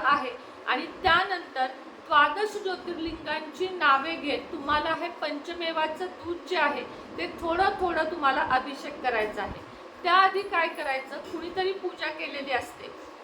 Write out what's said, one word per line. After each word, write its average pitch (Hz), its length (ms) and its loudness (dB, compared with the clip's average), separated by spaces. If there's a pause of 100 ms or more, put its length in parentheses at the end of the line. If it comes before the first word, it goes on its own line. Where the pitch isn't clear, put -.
आहे 262 260 4 (380)
आणि 277 180 0
त्यानंतर 339 800 2 (380)
द्वादश 311 520 6
ज्योतिर्लिंगांची 320 1080 -4
नावे 311 440 4
घेत 285 280 -2 (120)
तुम्हाला 302 380 0
हे 320 200 -2
पंचमेवाचं 320 960 -4
दूध 339 320 -8 (120)
जे 359 80 0
आहे 277 260 2 (340)
ते 339 100 -4 (140)
थोडं 339 280 2
थोडं 349 340 0
तुम्हाला 294 380 2
अभिषेक 285 600 -2
करायचा 214 400 0
आहे. 190 200 -6 (420)
त्याआधी 381 380 6
काय 349 260 2
करायचं, 285 500 -4
कुणीतरी 349 560 -2
पूजा 339 340 -4
केलेली 285 440 -4
असते, - 400 -4 (320)